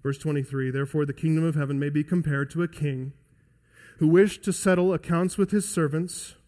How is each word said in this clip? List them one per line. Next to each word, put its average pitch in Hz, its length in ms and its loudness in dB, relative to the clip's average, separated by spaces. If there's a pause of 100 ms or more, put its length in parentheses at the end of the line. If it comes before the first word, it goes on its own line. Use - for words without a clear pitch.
Verse 139 160 -4
twenty-three, 135 540 -4
"Therefore 139 340 -2
the 143 60 -6
kingdom 160 320 0
of 160 120 0
heaven 143 220 -2
may 143 120 -2
be 147 160 0
compared 147 460 0
to 165 120 -2
a 165 60 -2
king 139 420 -6 (840)
who 156 100 4
wished 190 360 6
to 190 100 0
settle 185 400 2
accounts 170 440 0
with 190 140 0
his 202 160 0
servants. 160 680 -2 (120)